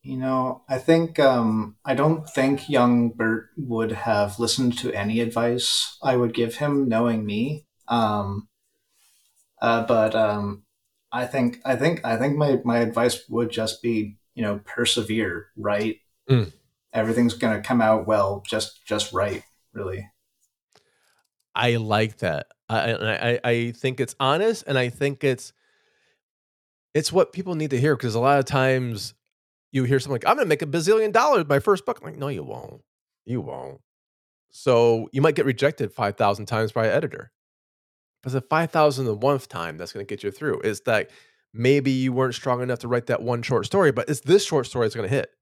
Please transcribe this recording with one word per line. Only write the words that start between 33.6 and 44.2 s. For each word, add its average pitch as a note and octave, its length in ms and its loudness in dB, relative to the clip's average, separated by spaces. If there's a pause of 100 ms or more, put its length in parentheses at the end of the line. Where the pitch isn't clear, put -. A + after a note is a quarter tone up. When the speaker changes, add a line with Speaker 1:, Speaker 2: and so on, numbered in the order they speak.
Speaker 2:
So A#2 600 2
you C3 100 -2
might D#3 120 4
get D3 120 0
rejected C3+ 460 0
five G2+ 240 -4
thousand G2+ 300 0
times A2 260 -2
by A2+ 140 0
an G#2 60 2
editor. - 400 -4 (920)
But C3 60 -8
it's B2+ 60 -4
the C3 140 -2
five D#3+ 220 2
thousand C#3 380 2
and G#2 140 -2
one C#3 180 2
th - 100 -14
time E2 280 -8
that's F2 140 -12
gonna G2+ 140 -10
get - 160 -8
you G2+ 80 -4
through. C3 320 -4
It's G#2 200 -4
that A2 280 0 (440)
maybe C3 360 2
you C3 240 0
weren't B2+ 220 0
strong B2 260 -2
enough B2 180 -4
to B2 80 -10
write A#2+ 200 0
that A#2 160 -2
one A#2+ 180 -2
short A2+ 240 -2
story, F#3 260 4
but A2+ 160 -2
it's D3 140 -2